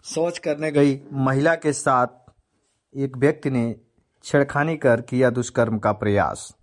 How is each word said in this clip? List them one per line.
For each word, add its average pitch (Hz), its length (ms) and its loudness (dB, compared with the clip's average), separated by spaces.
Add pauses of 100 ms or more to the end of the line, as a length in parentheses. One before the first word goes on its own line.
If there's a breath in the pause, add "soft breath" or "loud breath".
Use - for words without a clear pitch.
शौच 170 340 -4
करने 151 340 -4
गई 143 280 4 (120)
महिला 135 420 2
के 156 180 -2
साथ 127 340 2 (920)
एक 135 200 -6
व्यक्ति 143 340 0
ने 117 260 -2 (460)
छेड़खानी 147 540 0
कर 120 240 2
किया 127 300 0
दुष्कर्म 113 480 -2
का 107 140 0
प्रयास। 101 720 -2